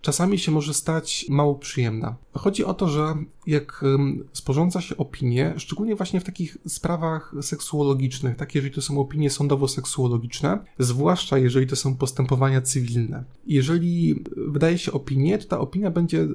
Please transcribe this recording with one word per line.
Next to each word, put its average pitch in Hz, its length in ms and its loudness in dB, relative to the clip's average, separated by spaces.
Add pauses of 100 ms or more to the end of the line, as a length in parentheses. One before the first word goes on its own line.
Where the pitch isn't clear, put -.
czasami 180 380 2
się 165 120 0
może 151 220 2
stać - 560 -2
mało 143 260 4
przyjemna. 113 600 -2 (180)
Chodzi - 320 0
o 190 80 -2
to, 185 140 0
że 151 280 0 (320)
jak, 147 360 -2
em, 139 400 2 (100)
sporządza 170 480 0
się - 160 -8
opinię, 131 600 0
szczególnie 208 380 -2
właśnie 185 240 -2
w - 40 -4
takich - 340 -8 (100)
sprawach 160 760 -4
seksuologicznych, 139 960 0
tak, - 200 -10
jeżeli 139 180 -2
to 143 80 -4
są 139 180 -2
opinie 143 300 0
sądowo-seksuologiczne, 135 1300 0 (200)
zwłaszcza 139 580 2
jeżeli 131 300 4
to 131 80 -2
są 135 200 -2
postępowania 131 680 2
cywilne, 123 600 -2 (240)
jeżeli 165 760 2 (140)
wydaje 160 400 2
się - 140 -4
opinię, 135 460 2
to - 100 -6
ta - 120 -2
opinia 185 320 -2
będzie 160 440 2